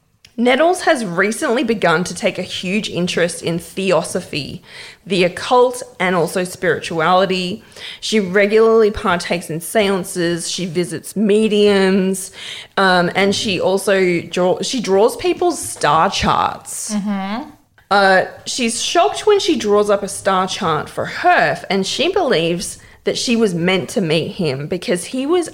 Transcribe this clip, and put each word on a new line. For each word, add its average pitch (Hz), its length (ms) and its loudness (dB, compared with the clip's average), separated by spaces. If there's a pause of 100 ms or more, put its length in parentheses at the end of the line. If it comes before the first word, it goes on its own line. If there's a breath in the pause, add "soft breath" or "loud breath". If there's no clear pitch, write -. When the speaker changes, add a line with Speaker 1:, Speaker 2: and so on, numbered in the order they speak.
(360)
Speaker 1:
Nettles 262 460 2
has 285 240 0
recently 226 580 0
begun 185 420 2
to 180 100 -10
take 190 240 -4
a 180 40 -6
huge 196 460 -4
interest 175 540 -2
in 170 160 -2
theosophy, 175 1040 -4 (420 loud breath)
the 175 200 2
occult, 247 580 2 (160)
and 185 160 0
also 175 280 0
spirituality. 180 1200 0 (380 loud breath)
She 220 180 0
regularly 208 680 4
partakes 180 640 -4
in 165 100 -6
seances, 180 880 -2
she 180 160 -6
visits 165 500 -6
mediums, 202 1160 2 (460 loud breath)
um, 180 380 4
and 196 200 2
she 190 260 -2
also 190 600 2
draw-, 180 420 0
she 240 180 -4
draws 196 360 2
people's 349 460 -2
star 160 460 2
charts. - 840 -2
Speaker 2:
Mm-hmm. 202 560 -6 (400)
Speaker 1:
Uh, 190 340 4 (220)
she's 233 340 -4
shocked - 460 0
when 403 120 4
she 330 160 0
draws 208 360 2
up 202 100 2
a 196 60 -6
star 190 400 0
chart 165 420 -2
for - 160 -6
Herf, 196 640 2
and 190 160 0
she 302 260 0
believes 175 680 0 (240 loud breath)
that - 140 -2
she 240 180 0
was 220 180 2
meant 170 360 0
to 240 120 -2
meet 160 300 0
him 143 340 -4
because 175 380 -4
he 262 240 -6
was 349 260 0